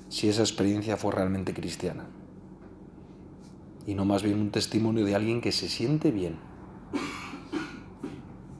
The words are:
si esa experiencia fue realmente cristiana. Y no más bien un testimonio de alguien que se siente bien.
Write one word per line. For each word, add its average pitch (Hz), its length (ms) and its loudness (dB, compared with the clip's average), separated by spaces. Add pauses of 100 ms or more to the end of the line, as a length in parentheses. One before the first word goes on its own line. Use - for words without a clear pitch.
si - 200 2
esa 107 140 6
experiencia 104 540 4
fue 101 160 0
realmente 95 400 2
cristiana. 85 540 -4 (1800)
Y 101 80 0
no 98 100 2
más 98 180 4
bien 104 180 4
un 104 100 2
testimonio 110 540 4
de 98 100 6
alguien 110 260 4
que 104 120 2
se - 160 0
siente 151 420 4
bien. 90 260 0 (2250)